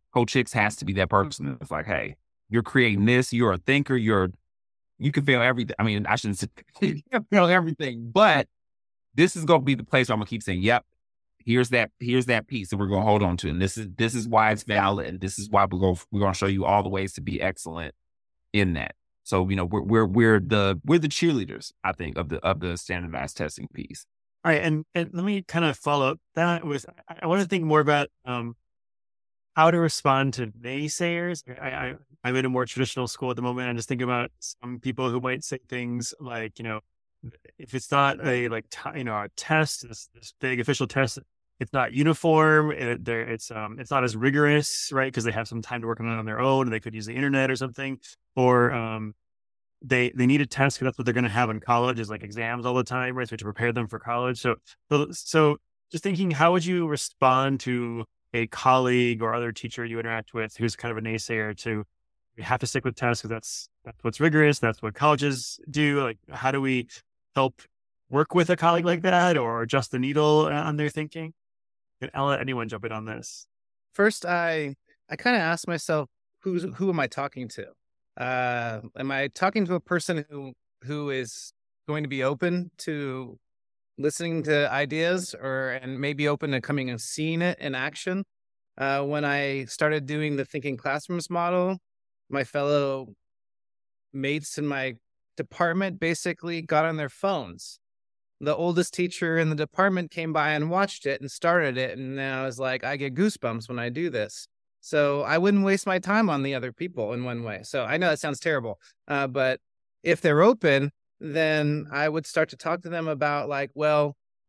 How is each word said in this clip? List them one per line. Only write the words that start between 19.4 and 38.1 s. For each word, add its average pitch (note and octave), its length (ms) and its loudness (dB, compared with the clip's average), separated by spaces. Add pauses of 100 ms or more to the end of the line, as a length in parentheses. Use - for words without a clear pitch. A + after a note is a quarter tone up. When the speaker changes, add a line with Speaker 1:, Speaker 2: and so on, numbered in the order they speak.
Speaker 1:
you G2 60 0
know, F2+ 100 0
we're, G2 160 -2
we're, A2 240 4
we're A2 340 6
the, G2 440 2
we're E3+ 160 6
the D3+ 80 0
cheerleaders, C#3+ 640 -2 (120)
I F#2 80 0
think, E2+ 240 -8
of D#2+ 140 -4
the, E2 60 -2 (100)
of F2+ 140 2
the F2 160 -4
standardized E2 600 -8
testing - 380 -6
piece. - 320 -14 (380)
Speaker 2:
All E3 80 4
right. D3+ 100 2
And, D#3 220 0 (100)
and E3+ 180 -2
let F3+ 120 -4
me G3+ 180 -2
kind E3+ 220 -2
of D3 120 0
follow C#3+ 360 0
up E3 80 -10 (160)
that E3+ 280 0
with, C#3+ 220 -6 (220)
I, E3 140 -16
I - 40 -4
wanna F#3+ 180 2
think F3 200 -2
more D#3 160 6
about, C#3+ 280 2 (160)
um, A#2+ 300 -6 (1000)
how D#3+ 140 8
to E3+ 80 4
respond C3+ 560 2
to A#2+ 140 -6
naysayers. D3+ 920 -6 (180)
I, C#3 100 -8
I, C3 240 -6 (280)
I'm B2+ 140 -2
in C3 80 2
a C3 60 0
more B2+ 160 0
traditional B2+ 420 -2
school B2+ 220 -6
at A#2+ 60 -4
the A#2+ 60 -4
moment. B2 280 -4
I'm A#2+ 60 -2
just A2+ 120 -6
thinking B2+ 160 -2
about B2 340 -2
some B2 420 -12
people C3 280 -2
who A#2+ 100 0
might B2+ 260 -4
say C3 220 -8
things A#2+ 540 -6
like, A2+ 380 -10
you A#2 60 -12
know, A2 160 -6 (800)
"If B2+ 160 -12
it's - 160 -8
not C#3 340 2